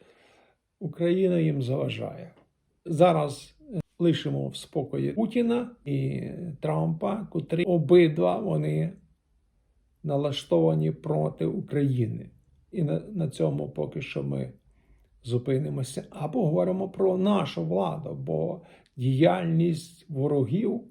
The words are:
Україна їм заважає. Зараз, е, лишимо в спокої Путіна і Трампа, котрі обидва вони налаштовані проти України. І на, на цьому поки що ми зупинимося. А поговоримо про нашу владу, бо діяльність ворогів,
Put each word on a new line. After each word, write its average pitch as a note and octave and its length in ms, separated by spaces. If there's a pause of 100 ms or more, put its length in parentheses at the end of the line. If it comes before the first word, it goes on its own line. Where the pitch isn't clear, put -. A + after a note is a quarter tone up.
(800)
Україна F3 600
їм D3+ 220
заважає. B2 720 (520)
Зараз, D#3+ 680 (180)
е, E3 80 (180)
лишимо C#3+ 480
в C3+ 80
спокої C#3 560
Путіна A#3 640 (100)
і C3+ 440 (300)
Трампа, D#3+ 720
котрі E3+ 320
обидва F3 760
вони D#2 540 (1120)
налаштовані D3+ 880
проти - 540
України. B2+ 840 (420)
І E3+ 120
на, D#3 160
на F#3 300
цьому D3+ 400
поки D2 320
що C#2 220
ми C2+ 300 (680)
зупинимося. C3+ 880
А D3+ 180
поговоримо F#3 640
про F#3 280
нашу F#3 480
владу, D#2+ 500
бо D2+ 460 (360)
діяльність E3 1120
ворогів, D3 800